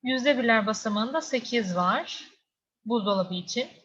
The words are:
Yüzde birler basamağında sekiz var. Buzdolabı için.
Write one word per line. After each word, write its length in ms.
Yüzde 340
birler 300
basamağında 540
sekiz 540
var. 480
Buzdolabı 480
için. 340